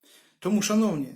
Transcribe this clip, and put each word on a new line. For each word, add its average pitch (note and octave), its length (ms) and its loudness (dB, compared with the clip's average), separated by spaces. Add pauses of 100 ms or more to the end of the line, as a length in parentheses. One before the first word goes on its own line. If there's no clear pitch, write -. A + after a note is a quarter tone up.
(380)
Тому, G3+ 240 0
шановні, G3+ 540 0